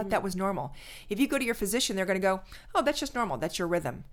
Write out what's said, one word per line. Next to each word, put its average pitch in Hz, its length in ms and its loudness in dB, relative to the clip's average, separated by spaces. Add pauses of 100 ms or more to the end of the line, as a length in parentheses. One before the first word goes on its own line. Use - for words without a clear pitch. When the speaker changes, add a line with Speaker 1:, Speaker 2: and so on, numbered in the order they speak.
Speaker 1:
Mm-hmm. 196 60 -6
Speaker 2:
that 208 120 2
was 190 140 -2
normal. 180 360 -2 (360)
If 202 120 0
you 277 60 6
go 277 120 2
to 269 60 0
your 233 100 2
physician, 208 420 0
they're 190 100 2
gonna 190 140 2
go, 190 200 4 (340)
"Oh, 370 80 6
that's 294 180 2
just 277 140 -4
normal. 208 240 0
That's 160 200 -2
your 180 100 0
rhythm." 165 440 0